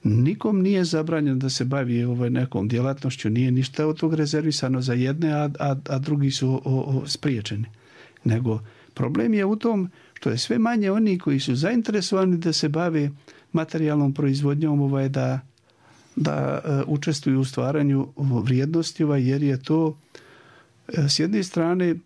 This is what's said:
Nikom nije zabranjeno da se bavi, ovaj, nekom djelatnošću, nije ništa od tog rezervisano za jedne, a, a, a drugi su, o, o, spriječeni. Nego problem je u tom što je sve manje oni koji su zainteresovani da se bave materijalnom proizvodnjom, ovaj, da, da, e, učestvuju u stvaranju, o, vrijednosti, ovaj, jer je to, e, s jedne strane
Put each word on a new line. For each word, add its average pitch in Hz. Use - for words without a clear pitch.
Nikom 170
nije 190
zabranjeno 156
da 131
se 131
bavi, 123
ovaj, 120
nekom 127
djelatnošću, 127
nije 123
ništa 131
od 156
tog 160
rezervisano 147
za 127
jedne, 139
a, 147
a, 139
a 139
drugi 143
su, 131
o, 131
o, 131
spriječeni. 113
Nego 113
problem 202
je 202
u 208
tom 214
što -
je 113
sve 233
manje 220
oni 202
koji 139
su 131
zainteresovani 190
da 165
se 156
bave 156
materijalnom 151
proizvodnjom, 143
ovaj, 139
da, 131
da, 147
e, 139
učestvuju 143
u 135
stvaranju, 135
o, 135
vrijednosti, 139
ovaj, 143
jer 143
je 135
to, 156
e, 143
s -
jedne 190
strane 175